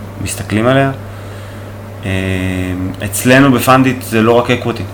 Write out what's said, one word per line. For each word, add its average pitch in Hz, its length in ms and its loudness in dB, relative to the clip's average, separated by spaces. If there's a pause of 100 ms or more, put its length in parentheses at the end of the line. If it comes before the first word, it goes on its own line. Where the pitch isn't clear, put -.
(220)
מסתכלים 101 440 -2
עליה. 135 240 4 (1120)
אמ, 95 40 -4 (960)
אצלנו 131 480 4
בפנדיט 127 500 4
זה 110 200 0
לא 117 100 4
רק 120 180 4
אקוויטי, 113 320 -2 (120)